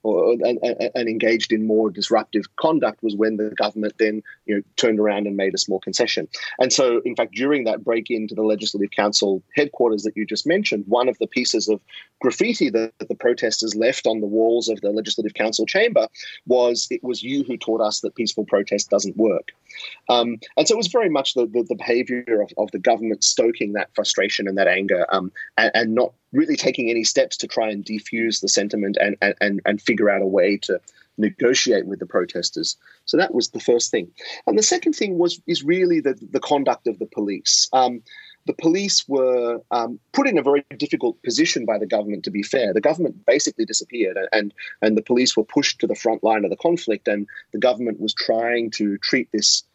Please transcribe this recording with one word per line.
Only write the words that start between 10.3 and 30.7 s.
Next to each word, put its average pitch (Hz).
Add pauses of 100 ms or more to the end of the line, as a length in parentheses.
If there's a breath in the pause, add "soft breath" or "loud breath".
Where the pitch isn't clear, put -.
mentioned, 151
one 120
of 120
the 113
pieces 113
of 107 (400 loud breath)
graffiti 156
that, 113
that -
the -
protesters 113
left 117
on 110
the 104
walls 113
of 107
the 104
Legislative 107
Council 107
chamber 190 (380 loud breath)
was, 120
"It 120
was 113
you 139
who 123
taught 110
us 107
that 107
peaceful 107
protest 101
doesn't 104
work." 104 (560 loud breath)
Um, 120 (200 loud breath)
and 151
so 220
it -
was 214
very 214
much 139
the, 120
the, 113
the 117
behaviour 120
of, 98
of 104
the 104
government 110
stoking 113
that 101
frustration 101
and 95
that 95
anger, 95
um, 92 (260 loud breath)
and, 110
and 110
not 123 (200)
really 151
taking 127
any 113
steps 131
to -
try 113
and 101
defuse 110
the -
sentiment 104
and, 101
and, 101
and, 101
and 104
figure 104
out 98
a -
way 98
to 92 (380 soft breath)